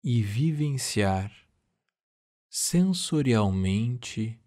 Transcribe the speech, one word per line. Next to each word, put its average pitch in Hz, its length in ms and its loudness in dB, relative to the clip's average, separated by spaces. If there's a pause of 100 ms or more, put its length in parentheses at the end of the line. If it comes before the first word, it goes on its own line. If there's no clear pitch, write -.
e 117 140 2
vivenciar 113 1080 -2 (1160)
sensorialmente 117 2000 0